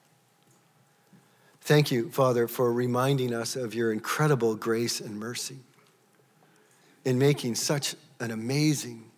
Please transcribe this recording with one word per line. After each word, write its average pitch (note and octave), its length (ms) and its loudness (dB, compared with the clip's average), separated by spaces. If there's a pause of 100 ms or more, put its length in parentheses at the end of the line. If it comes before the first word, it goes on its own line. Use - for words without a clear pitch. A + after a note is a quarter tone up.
(1600)
Thank D3 300 4
you, A#2 200 0
Father, B2 360 2
for A#2+ 240 0
reminding B2 600 0
us A#2 240 -4
of A#2 180 -6
your A2+ 160 0
incredible A#2+ 640 0
grace A2+ 460 -2
and G#2 180 -10
mercy A#2+ 420 -10 (1400)
in B2+ 140 2
making C3+ 360 4
such - 420 -2 (240)
an A#2 100 -4
amazing A#2+ 880 -2